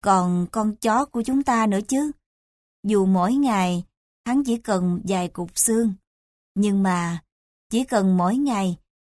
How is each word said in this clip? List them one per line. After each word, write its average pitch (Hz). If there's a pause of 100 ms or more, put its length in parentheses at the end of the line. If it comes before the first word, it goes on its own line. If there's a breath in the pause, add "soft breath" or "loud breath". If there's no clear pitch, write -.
Còn 180
con 214
chó 226
của 233
chúng 269
ta 226
nữa 202
chứ. 285 (720)
Dù 202
mỗi 190
ngày 190 (400)
hắn 262
chỉ 233
cần 180
vài 185
cục 170
xương, 226 (640)
nhưng 196
mà 170 (460)
chỉ 233
cần 190
mỗi 180
ngày 202 (340)